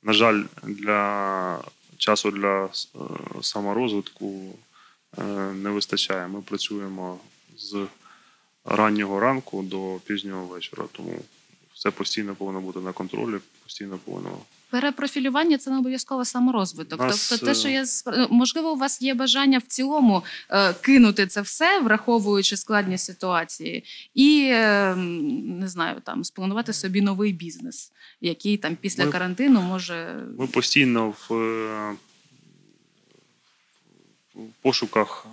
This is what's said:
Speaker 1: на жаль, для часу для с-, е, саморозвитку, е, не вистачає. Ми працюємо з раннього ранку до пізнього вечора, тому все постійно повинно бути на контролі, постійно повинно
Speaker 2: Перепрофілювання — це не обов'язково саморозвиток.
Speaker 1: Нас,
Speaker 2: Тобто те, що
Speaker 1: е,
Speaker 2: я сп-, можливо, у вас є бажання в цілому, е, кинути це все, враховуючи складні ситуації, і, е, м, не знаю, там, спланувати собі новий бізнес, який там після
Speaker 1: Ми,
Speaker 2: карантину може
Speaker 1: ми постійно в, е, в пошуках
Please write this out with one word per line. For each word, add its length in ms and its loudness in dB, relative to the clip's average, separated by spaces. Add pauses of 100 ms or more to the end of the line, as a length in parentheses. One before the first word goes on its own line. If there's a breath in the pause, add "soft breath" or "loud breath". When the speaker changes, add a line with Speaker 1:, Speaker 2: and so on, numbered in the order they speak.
Speaker 1:
на 100 0
жаль, 300 4 (200)
для 960 -2 (380)
часу 340 2
для 420 0
с-, 220 -10
е, 480 -12
саморозвитку, 1120 -6 (640 soft breath)
е, 60 -8 (300)
не 160 -6
вистачає. 580 -2
Ми 140 -10
працюємо 800 -8 (380)
з 280 -8 (800 soft breath)
раннього 540 2
ранку 440 -2
до 420 -8
пізнього 400 -6
вечора, 460 -12
тому 300 -10 (540)
все 160 -2
постійно 440 -6
повинно 260 -8
бути 180 -8
на 120 -8
контролі, 460 -6 (260)
постійно 340 -12
повинно 400 -10 (320)
Speaker 2:
Перепрофілювання — 880 0
це 140 -6
не 60 0
обов'язково 480 -2
саморозвиток. 760 0
Speaker 1:
Нас, 300 0
Speaker 2:
Тобто 160 0
те, 100 4
що 120 0
Speaker 1:
е, 40 0
Speaker 2:
я 120 0
сп-, 460 0
можливо, 420 4
у 40 -2
вас 260 -2
є 120 0
бажання 440 4
в 40 2
цілому, 640 4 (260 loud breath)
е, 240 4
кинути 540 8
це 140 -2
все, 380 2
враховуючи 800 2
складні 400 0
ситуації, 840 -4 (300 loud breath)
і, 380 8
е, 400 4
м, 680 -2
не 80 -4
знаю, 360 -4
там, 200 -6
спланувати 500 -4
собі 280 0
новий 320 2
бізнес, 580 -12 (300 soft breath)
який 360 -2
там 180 -4
після 300 -2
Speaker 1:
Ми, 60 0
Speaker 2:
карантину 500 4
може 640 -6 (140)
Speaker 1:
ми 100 -2
постійно 600 2 (200)
в, 60 0
е, 580 -4 (2500)
в 40 -16 (220)
пошуках 720 0